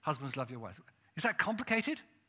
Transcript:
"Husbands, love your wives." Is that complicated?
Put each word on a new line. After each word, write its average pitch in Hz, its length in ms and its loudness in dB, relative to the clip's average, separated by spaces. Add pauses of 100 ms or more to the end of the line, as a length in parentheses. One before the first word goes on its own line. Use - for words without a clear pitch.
"Husbands, 139 360 -2
love 127 140 -2
your 123 100 -8
wives." 107 200 -10 (340)
Is 160 80 -6
that 233 160 2
complicated? 226 600 2 (280)